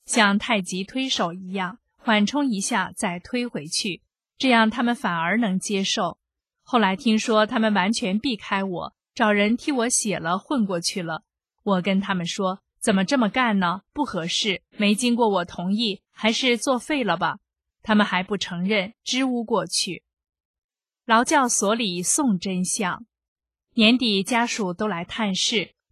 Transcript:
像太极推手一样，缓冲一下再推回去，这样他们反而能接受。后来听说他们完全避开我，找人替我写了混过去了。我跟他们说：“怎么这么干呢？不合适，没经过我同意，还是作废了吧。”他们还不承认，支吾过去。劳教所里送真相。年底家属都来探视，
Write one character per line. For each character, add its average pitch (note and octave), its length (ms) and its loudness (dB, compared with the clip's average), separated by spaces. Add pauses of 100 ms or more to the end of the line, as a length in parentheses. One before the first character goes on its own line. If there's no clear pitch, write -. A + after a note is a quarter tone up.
像 G3+ 320 4
太 G#3+ 240 0
极 F3+ 220 -6
推 C4 260 -4
手 G#3+ 240 -2
一 F#3 200 -12
样， F#3+ 260 -6 (180)
缓 G#3 300 2
冲 C#4+ 180 0
一 G#3+ 160 0
下 G3 360 -4
再 F3 240 -4
推 B3 260 -4
回 F#3 200 -8
去， E3+ 360 -6 (340)
这 C4 120 0
样 A3+ 200 6
他 A#3 140 -2
们 A#3+ 100 0
反 G#3+ 220 -4
而 E3+ 240 0
能 G3 180 0
接 F#3+ 280 -2
受。 F3+ 340 -2 (440)
后 B3 180 0
来 F#3+ 160 2
听 A3 200 2
说 G#3+ 300 2
他 A3 140 0
们 A3 120 2
完 G3 200 2
全 G#3+ 260 -2
避 B3+ 160 -2
开 G3 300 -4
我， F3 300 -6 (200)
找 G#3+ 160 2
人 G#3 260 4
替 - 140 -4
我 B3 180 0
写 G3 300 0
了 E3 180 -2
混 A3+ 300 0
过 F3+ 140 -2
去 F#3+ 200 -4
了。 E3 220 -6 (400)
我 G3 180 2
跟 G3 200 2
他 G3 120 -2
们 F3+ 140 -4
说 F#3+ 320 -4 (240)
：“怎 A3+ 100 2
么 F#3+ 120 4
这 C#4 120 0
么 A3+ 120 4
干 A3 320 0
呢？ F3+ 220 -2 (100)
不 D4 120 -2
合 E3+ 220 -6
适， F#3 360 -2 (140)
没 G#3 200 2
经 A#3+ 180 0
过 A#3 140 4
我 F#3 160 2
同 F#3 280 -4
意， G#3 380 -2
还 A3 220 0
是 A#3+ 260 2
作 C4 180 0
废 C4+ 280 -2
了 F3 120 0
吧。” D#3+ 220 -2 (460)
他 A3 100 2
们 G#3 100 6
还 F#3 200 -2
不 G3+ 120 -4
承 F3+ 280 -4
认， G3+ 300 0 (100)
支 C4 200 0
吾 B3 200 -2
过 G#3 200 0
去。 - 380 -4 (1040)
劳 A#3 160 4
教 C#4 260 4
所 G3 280 2
里 F3+ 260 -2
送 A#3 340 2
真 F#3 280 -2
相。 F#3 400 -4 (720)
年 A3+ 220 6
底 G#3 280 0
家 A#3 200 0
属 G3+ 300 -4
都 G#3+ 140 -4
来 F3 160 -6
探 G#3 280 -4
视， F3+ 420 -2 (180)